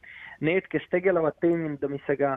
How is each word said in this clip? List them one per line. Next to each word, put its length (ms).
Need, 240
kes 240
tegelevad 480
teenindamisega, 960